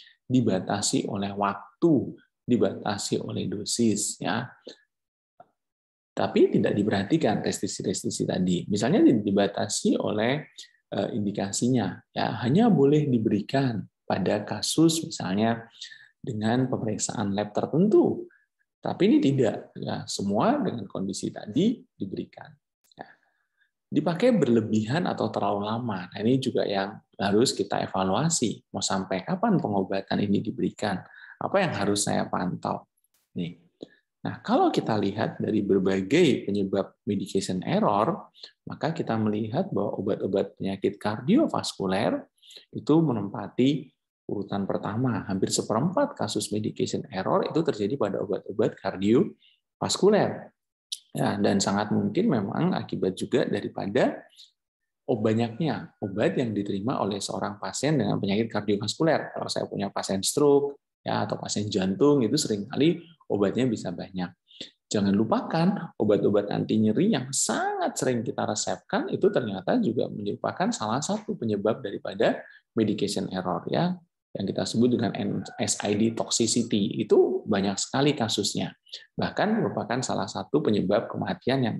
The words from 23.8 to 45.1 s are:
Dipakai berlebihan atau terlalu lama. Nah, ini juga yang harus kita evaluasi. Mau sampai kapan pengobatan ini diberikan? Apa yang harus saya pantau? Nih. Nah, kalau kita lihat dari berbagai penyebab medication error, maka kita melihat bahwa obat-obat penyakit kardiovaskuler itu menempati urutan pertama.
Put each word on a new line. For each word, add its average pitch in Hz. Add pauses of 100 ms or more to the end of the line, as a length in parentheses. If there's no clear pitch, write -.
Dipakai 175
berlebihan 117
atau 110
terlalu 101
lama. 107
Nah, -
ini 117
juga 117
yang 98 (160)
harus 104
kita -
evaluasi. 101 (160)
Mau 98
sampai -
kapan 185
pengobatan 98
ini 104
diberikan? 92 (400)
Apa -
yang 131
harus 101
saya 98
pantau? 95 (540)
Nih. 170 (680)
Nah, 113
kalau 330
kita 110
lihat 101
dari 104
berbagai 98
penyebab 98 (120)
medication 95
error, 151 (320)
maka -
kita 117
melihat 110
bahwa 104
obat-obat 98
penyakit 98
kardiovaskuler 143 (480)
itu 143
menempati 117 (320)
urutan 101
pertama. 101